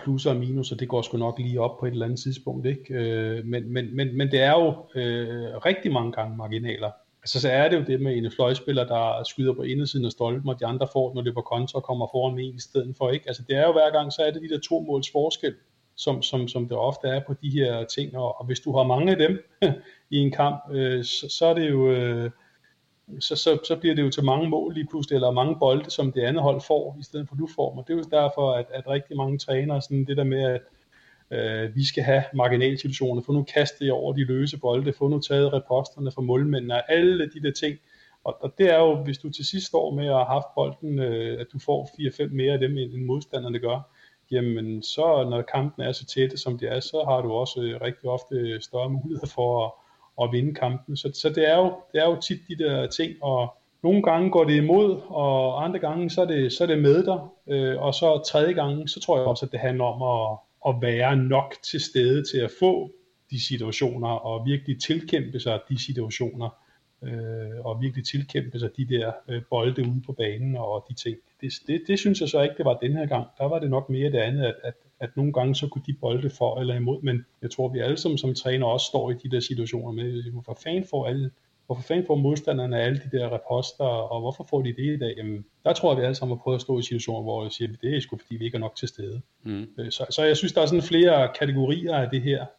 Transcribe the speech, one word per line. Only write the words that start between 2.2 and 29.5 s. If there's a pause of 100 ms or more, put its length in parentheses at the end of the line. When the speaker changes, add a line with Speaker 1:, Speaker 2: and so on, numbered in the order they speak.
Speaker 1:
ikke?
Øh,
men,
men,
men,
men
det
er
jo, (280)
øh, (100)
rigtig
mange
gange
marginaler. (320)
Altså,
så
er
det
jo
det
med
en
fløjspiller,
der
skyder
på
indersiden
af
stolpen,
og
de
andre
får
den,
når
det
er
på
kontra
og
kommer
foran
med
en
i
stedet
for,
ikke?
Altså,
det
er
jo
hver
gang,
så
er
det
de
der
to
måls
forskel, (420)
som,
som,
som
det
ofte
er
på
de
her
ting,
og,
og
hvis
du
har
mange
af
dem (220)
<laughs> (420)
i
en
kamp, (160)
øh,
så,
så
er
det
jo...
Øh, (880)
så,
så, (100)
så
bliver
det
jo
til
mange
mål
lige
pludselig,
eller
mange
bolde,
som
det
andet
hold
får,
i
stedet
for
du
får
dem.
Og
det
er
jo (200)
derfor,
at,
at
rigtig
mange
trænere,